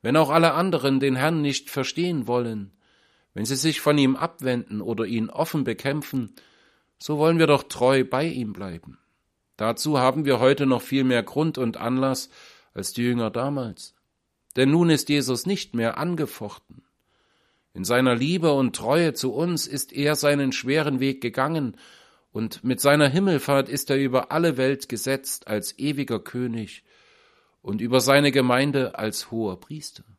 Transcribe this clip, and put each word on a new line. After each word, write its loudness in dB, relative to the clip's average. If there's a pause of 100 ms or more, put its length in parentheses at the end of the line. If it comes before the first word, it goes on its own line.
Wenn 2
auch 4
alle 4
anderen 2
den 2
Herrn 0
nicht -4
verstehen -4
wollen, -2 (640)
wenn -6
sie -2
sich 0
von 4
ihm 4
abwenden -4
oder -4
ihn -4
offen -2
bekämpfen, -4 (640)
so -4
wollen 4
wir 6
doch 4
treu 2
bei -2
ihm -6
bleiben. -12 (580)
Dazu 0
haben 2
wir 2
heute 4
noch 2
viel 0
mehr 2
Grund -2
und -2
Anlass -2 (440)
als -8
die -2
Jünger 0
damals. -6 (600)
Denn 4
nun 6
ist 2
Jesus 0
nicht -4
mehr -2
angefochten. -8 (880)
In -8
seiner 4
Liebe 2
und 2
Treue 2
zu -4
uns -2
ist -8
er 0
seinen 2
schweren 0
Weg -2
gegangen -4 (560)
und -8
mit -2
seiner 4
Himmelfahrt 2
ist -8
er 2
über 0
alle 0
Welt 0
gesetzt -6
als -6
ewiger -4
König -8 (760)
und -6
über 2
seine 6
Gemeinde 2
als -6
hoher -4
Priester. -16 (140)